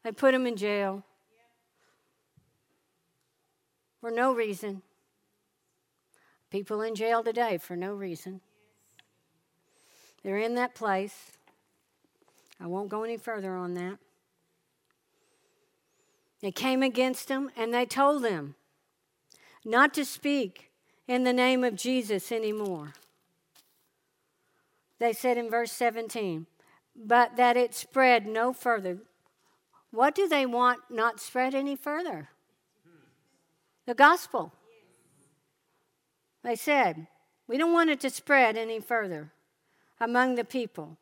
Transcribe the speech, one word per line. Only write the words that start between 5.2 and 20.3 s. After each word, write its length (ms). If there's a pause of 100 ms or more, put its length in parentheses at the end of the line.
People 300
in 120
jail 300
today 340
for 180
no 180
reason. 480 (1800)
They're 140
in 180
that 200
place. 560 (1300)
I 80
won't 220
go 140
any 140
further 380
on 180
that. 240 (2500)
They 100
came 320
against 460
him 260
and 180
they 140
told 360
them 320 (1080)
not 300
to 100
speak 680 (360)